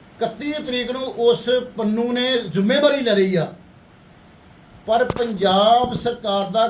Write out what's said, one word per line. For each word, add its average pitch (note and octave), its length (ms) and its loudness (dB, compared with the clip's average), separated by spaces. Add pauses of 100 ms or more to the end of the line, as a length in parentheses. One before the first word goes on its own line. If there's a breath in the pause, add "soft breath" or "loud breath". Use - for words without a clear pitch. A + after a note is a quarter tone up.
(180)
ਇਕੱਤੀ - 340 -4 (140)
ਤਰੀਕ B3 260 -4
ਨੂੰ C4 100 -8 (240)
ਉਸ A#3 240 2 (280)
ਪੰਨੂ A3+ 360 -2
ਨੇ B3 180 0 (140)
ਜ਼ਿੰਮੇਵਾਰੀ C4 560 2
ਲੈ A3+ 140 0
ਲਈ F#3+ 200 2
ਆ, D#3+ 100 0 (1400)
ਪਰ A#3 200 4
ਪੰਜਾਬ G#3+ 880 2
ਸਰਕਾਰ G3+ 580 -4
ਦਾ A3 180 2